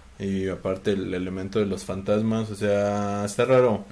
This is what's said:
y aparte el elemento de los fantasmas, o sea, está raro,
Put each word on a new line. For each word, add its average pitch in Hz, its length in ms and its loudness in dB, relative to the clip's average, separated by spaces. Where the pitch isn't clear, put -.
y 95 300 -2
aparte 95 420 -2
el 92 220 -2
elemento 92 460 -4
de 107 60 2
los 95 200 -4
fantasmas, 107 680 -2
o 101 40 -6
sea, 101 680 0
está 104 220 0
raro, 123 460 6